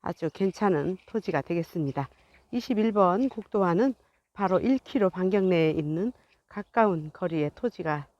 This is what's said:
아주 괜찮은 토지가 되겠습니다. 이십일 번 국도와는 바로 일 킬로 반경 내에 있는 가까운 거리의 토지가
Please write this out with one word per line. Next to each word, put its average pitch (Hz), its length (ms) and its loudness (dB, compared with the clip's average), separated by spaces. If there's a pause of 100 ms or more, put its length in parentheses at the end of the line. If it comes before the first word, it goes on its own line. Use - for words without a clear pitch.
아주 170 320 -6
괜찮은 185 720 0
토지가 165 360 -4
되겠습니다. 160 640 -4 (420)
이십일 226 400 0
번 202 380 2
국도와는 208 680 0 (380)
바로 190 260 0
일 262 200 2
킬로 208 300 0
반경 185 420 2
내에 165 200 4
있는 160 420 -2 (360)
가까운 190 640 -2
거리의 160 420 -2
토지가 160 540 -4 (100)